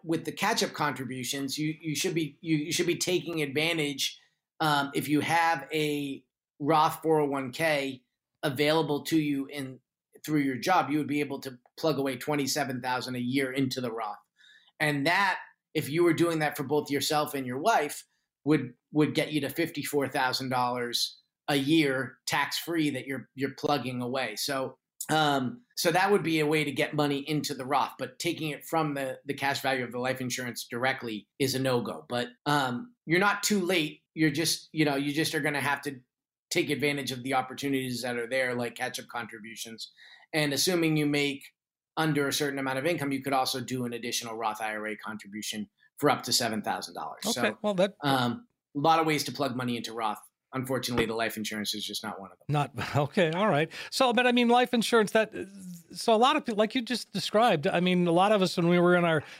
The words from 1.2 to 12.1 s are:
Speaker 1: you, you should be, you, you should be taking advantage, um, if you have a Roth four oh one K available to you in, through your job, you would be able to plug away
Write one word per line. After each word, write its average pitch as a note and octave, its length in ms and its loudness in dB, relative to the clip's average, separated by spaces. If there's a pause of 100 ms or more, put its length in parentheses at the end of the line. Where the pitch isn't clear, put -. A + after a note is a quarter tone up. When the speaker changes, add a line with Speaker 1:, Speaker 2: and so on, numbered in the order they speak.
Speaker 1:
you, D#3 240 -2
you D#3 140 -6
should E3+ 180 -2
be, D#3 280 -4
you, D#3+ 160 0
you D#3 140 -4
should F3 140 0
be E3 120 0
taking E3 440 -2
advantage, D3 800 -2 (400)
um, C#3+ 340 2
if B2+ 160 -2
you D3 120 4
have E3 520 2
a D3 480 -2 (380)
Roth D#3 420 2
four D#3 200 4
oh D3 40 2
one C3+ 260 -2
K C#3 520 0 (400)
available D3 580 2
to D#3+ 160 0
you C#3+ 300 0
in, C3+ 320 -10 (440)
through D3+ 180 0
your C3+ 160 0
job, D3+ 340 2
you D3+ 80 2
would C#3 80 -2
be D3 140 0
able C#3 180 -4
to C3 180 -12 (200)
plug D#3 200 0
away C3+ 180 0